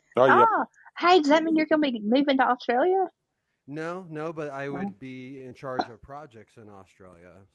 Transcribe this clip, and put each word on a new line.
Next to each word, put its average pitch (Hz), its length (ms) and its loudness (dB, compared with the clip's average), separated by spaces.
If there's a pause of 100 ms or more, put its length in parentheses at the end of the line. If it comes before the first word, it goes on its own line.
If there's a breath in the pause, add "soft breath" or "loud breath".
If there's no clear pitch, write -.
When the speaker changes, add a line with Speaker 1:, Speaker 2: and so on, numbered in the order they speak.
(180)
Speaker 1:
Oh, 127 80 6
yeah. 359 220 6
Speaker 2:
Ah, 359 180 -2 (340 soft breath)
hey, 359 200 4
does 294 100 0
that 320 140 4
mean 320 120 -2
you're 311 100 0
gonna 311 160 2
be 247 220 -2
moving 269 340 2
to 262 60 2
Australia? 269 640 0 (600)
Speaker 3:
No, 165 420 -10
no, 156 240 -10
but 151 180 -10
I 139 140 -10
Speaker 2:
No. 143 80 -8
Speaker 3:
would 196 260 -10
be 131 440 -16
in 127 100 -16
charge 131 360 -8
of 110 120 -20
projects 135 560 -20
in 107 120 -20
Australia, 92 640 -20 (240)